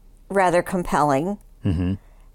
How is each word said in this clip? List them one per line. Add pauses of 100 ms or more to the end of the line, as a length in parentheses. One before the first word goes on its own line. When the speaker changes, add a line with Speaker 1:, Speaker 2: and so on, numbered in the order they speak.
(300)
Speaker 1:
rather
compelling, (260)
Speaker 2:
Mm-hmm. (400)